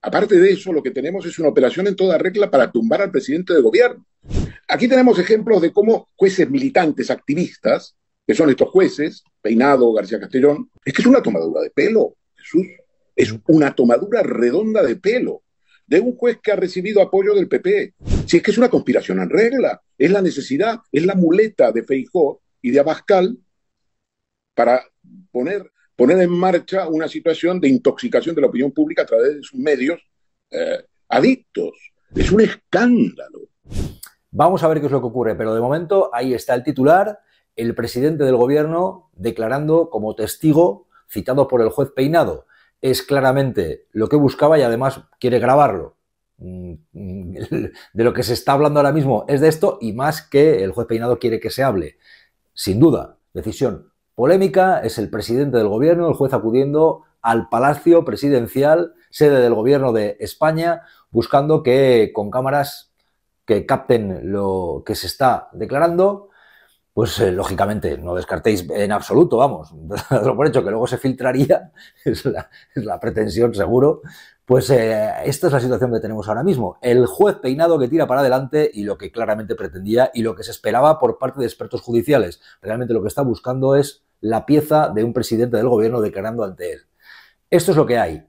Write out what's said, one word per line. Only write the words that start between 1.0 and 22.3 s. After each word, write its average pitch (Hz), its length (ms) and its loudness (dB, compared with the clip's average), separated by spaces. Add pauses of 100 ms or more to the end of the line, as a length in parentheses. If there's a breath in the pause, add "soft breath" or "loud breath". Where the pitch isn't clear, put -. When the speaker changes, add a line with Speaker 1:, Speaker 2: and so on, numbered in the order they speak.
Speaker 1:
es 160 120 -10
una 160 100 0
operación 139 380 2
en 196 100 -2
toda 185 220 2
regla 175 320 -2
para 131 200 2
tumbar 117 320 0
al - 80 -4
presidente 156 440 -4
de 156 60 6
gobierno. 175 460 2 (600 loud breath)
Aquí - 180 0
tenemos 247 320 4
ejemplos 214 440 2
de 170 100 0
cómo 214 420 0
jueces 185 340 2
militantes, 135 640 -2
activistas, - 840 -4 (300)
que - 80 0
son 156 160 4
estos - 180 2
jueces, 170 560 0 (160)
Peinado, 120 520 4
García 104 280 -2
Castellón, 139 500 0 (140)
es 131 80 -6
que - 100 -2
es - 40 2
una 254 160 6
tomadura 82 400 -2
de - 80 -6
pelo, 190 460 0 (200)
Jesús. 185 300 -4 (500)
Es 107 180 2 (140)
una 151 260 4
tomadura 185 480 2
redonda 175 600 0
de 120 140 0
pelo 190 460 -4 (440)
de 170 140 2
un 240 140 -2
juez 240 260 -2
que 214 120 -2
ha 196 40 0
recibido 185 440 -2
apoyo 190 340 2
del 190 140 2
P 127 120 -2
P. 190 340 -2 (320)
Si - 100 2
es 170 60 4
que - 80 0
es 214 80 0
una 240 100 4
conspiración - 520 0
en 180 100 -4
regla, 214 520 0 (140)
es 151 140 2
la 202 100 2
necesidad, 170 600 -2 (120)
es 151 120 0
la 196 100 0
muleta 180 580 2
de 113 100 -2
Feijóo 139 600 -2 (180)